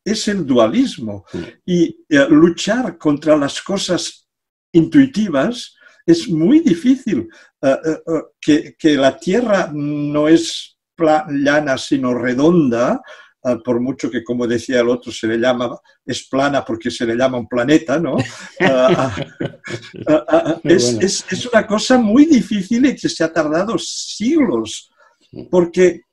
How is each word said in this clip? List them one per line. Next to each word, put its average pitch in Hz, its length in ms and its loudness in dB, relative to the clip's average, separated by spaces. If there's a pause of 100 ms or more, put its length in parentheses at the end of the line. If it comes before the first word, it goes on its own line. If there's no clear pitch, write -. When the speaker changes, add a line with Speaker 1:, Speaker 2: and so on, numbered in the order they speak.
Speaker 1:
es 214 260 -4
el 196 160 -2
dualismo. 120 840 -2
Speaker 2:
Sí. - 80 -8 (260)
Speaker 1:
Y, 175 440 0
eh, 269 200 4
luchar 196 680 2
contra 151 380 0
las 139 260 -2
cosas - 680 -6 (440)
intuitivas 156 1040 2 (300)
es 170 240 2
muy 180 320 4
difícil. 233 680 0 (340)
Eh, 135 140 2 (100)
eh, 156 120 -2 (100)
eh, 160 140 -2 (180)
que, 151 380 0
que 151 180 2
la 135 220 2
Tierra 196 560 0
no 147 540 -2
es - 500 0 (180)
pla-, 156 340 0
llana, 139 480 0
sino 127 360 -2
redonda, 127 880 0 (420)
eh, 123 200 -2
por 120 180 -2
mucho 127 280 -6
que, 117 140 -6
como 120 240 -4
decía 120 320 -2
el 120 100 2
otro, 120 220 -4
se - 160 -6
le 113 100 -2
llama, 123 400 -2 (280)
es - 240 -10
plana 139 340 0
porque 120 280 -8
se 123 140 -6
le 113 100 -2
llama 127 240 0
un 117 80 -10
planeta, 139 520 0
¿no? 143 220 -4
<laughs> - 40 -6 (340)
Eh, 160 280 4 (1200)
eh, - 0 -
eh, 156 560 2
Speaker 2:
Muy 147 100 2
Speaker 1:
es, 120 200 4
Speaker 2:
bueno. 110 120 0
Speaker 1:
es, - 240 -4
es - 180 -6
una 214 200 0
cosa 214 300 2
muy 240 280 4
difícil 233 600 2
y 240 100 2
que - 140 -4
se - 140 -4
ha 160 100 -2
tardado 170 440 -2
siglos, 202 1120 -4 (600)
porque 175 520 2 (120)